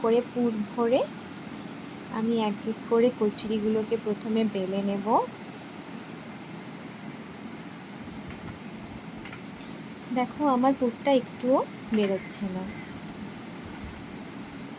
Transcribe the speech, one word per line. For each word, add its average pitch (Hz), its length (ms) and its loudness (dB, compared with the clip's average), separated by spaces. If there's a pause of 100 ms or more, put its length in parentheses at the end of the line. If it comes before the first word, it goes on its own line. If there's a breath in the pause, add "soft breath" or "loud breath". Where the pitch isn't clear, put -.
করে 226 180 6 (100)
পুর 240 220 4 (160)
ভরে 240 340 4 (1120)
আমি 226 300 2
এক 202 160 2 (100)
এক 220 100 0 (100)
করে 233 280 8
কচুরিগুলোকে 214 800 2
প্রথমে 220 460 2 (100)
বেলে 190 300 0
নেব। 202 240 2 (4000)
দেখো 247 320 0
আমার 262 260 8
পুরটা 254 380 2
একটুও 262 460 4 (340)
বেরোচ্ছে 202 520 2 (100)
না, 185 100 -2 (2250)